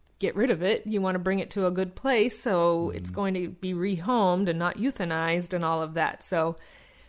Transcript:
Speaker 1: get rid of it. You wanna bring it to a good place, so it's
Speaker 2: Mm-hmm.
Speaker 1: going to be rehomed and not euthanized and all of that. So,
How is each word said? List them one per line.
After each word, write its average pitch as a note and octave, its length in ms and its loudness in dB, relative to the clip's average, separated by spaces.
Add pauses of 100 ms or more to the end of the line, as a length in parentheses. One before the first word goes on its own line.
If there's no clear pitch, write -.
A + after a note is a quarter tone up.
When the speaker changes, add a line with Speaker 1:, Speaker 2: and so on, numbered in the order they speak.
(180)
Speaker 1:
get - 180 0
rid A#3+ 140 2
of E3 120 0
it. G3 240 0
You G#3+ 140 -2
wanna F#3 180 0
bring F#3+ 200 0
it - 120 -4
to G3 160 0
a F3+ 40 4
good F3+ 240 -2
place, A#3+ 460 2
so E3+ 500 2
it's - 200 -6
Speaker 2:
Mm-hmm. - 60 -8
Speaker 1:
going G3 180 0
to F3+ 160 -4
be F#3 240 -6
rehomed F#3 760 2
and E3 100 0
not E3+ 200 -2
euthanized E3+ 760 -2
and E3+ 120 -2
all D#3+ 180 0
of D#3+ 120 -6
that. - 300 -2
So, E3 320 0 (520)